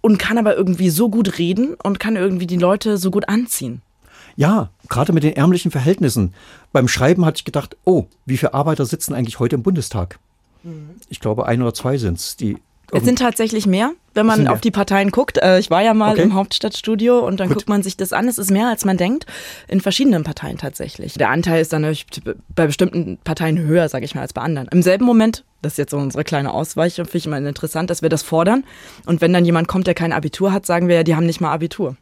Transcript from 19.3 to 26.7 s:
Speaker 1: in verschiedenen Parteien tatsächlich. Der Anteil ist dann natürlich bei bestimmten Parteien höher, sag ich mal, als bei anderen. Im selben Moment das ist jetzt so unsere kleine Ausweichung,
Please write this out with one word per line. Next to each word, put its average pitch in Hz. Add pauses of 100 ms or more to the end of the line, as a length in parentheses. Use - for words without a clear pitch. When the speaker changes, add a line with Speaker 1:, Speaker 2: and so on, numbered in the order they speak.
Speaker 1:
in 185
verschiedenen 196
Parteien 147
tatsächlich. -
Der 127
Anteil 165
ist 160
dann 151
natürlich 151 (500)
bei 160
bestimmten 160
Parteien 160
höher, 160
sag 123
ich -
mal, 131
als 131
bei 127
anderen. 143
Im 180
selben 190
Moment 226 (220)
das 151
ist -
jetzt 143
so 143
unsere 139
kleine 139
Ausweichung, 160